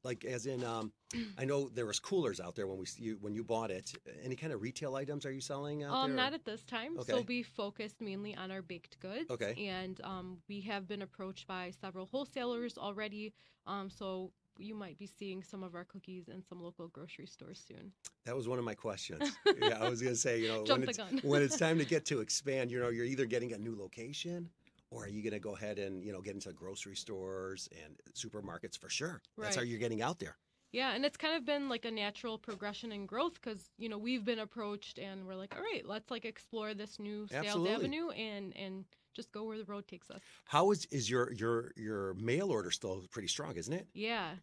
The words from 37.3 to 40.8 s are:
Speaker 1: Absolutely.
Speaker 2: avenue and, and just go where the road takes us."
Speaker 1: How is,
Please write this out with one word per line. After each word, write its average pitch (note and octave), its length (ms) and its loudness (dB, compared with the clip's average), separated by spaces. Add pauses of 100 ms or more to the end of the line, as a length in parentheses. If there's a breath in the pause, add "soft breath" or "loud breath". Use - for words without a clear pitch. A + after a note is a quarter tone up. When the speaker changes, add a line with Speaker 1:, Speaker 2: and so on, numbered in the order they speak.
Speaker 1:
Absolutely. F#3 280 4
Speaker 2:
avenue D4+ 360 2
and, G#3 480 -4
and F#3+ 280 -6 (280 soft breath)
just - 180 -10
go G#3 140 -6
where A3 120 -4
the A3 80 -6
road G3+ 220 -6
takes - 240 -16
us." G3 100 -10 (240 loud breath)
Speaker 1:
How F3 260 8
is, F#3+ 200 4